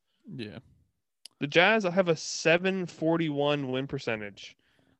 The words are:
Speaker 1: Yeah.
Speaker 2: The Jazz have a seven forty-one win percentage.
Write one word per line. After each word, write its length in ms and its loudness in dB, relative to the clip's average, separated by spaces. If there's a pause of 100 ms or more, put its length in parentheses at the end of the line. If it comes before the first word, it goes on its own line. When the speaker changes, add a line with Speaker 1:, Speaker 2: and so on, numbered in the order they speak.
(360)
Speaker 1:
Yeah. 240 -12 (800)
Speaker 2:
The 80 -4
Jazz 360 4
have 240 0
a 80 4
seven 680 0
forty-one 880 0
win 160 -2
percentage. 680 -8 (440)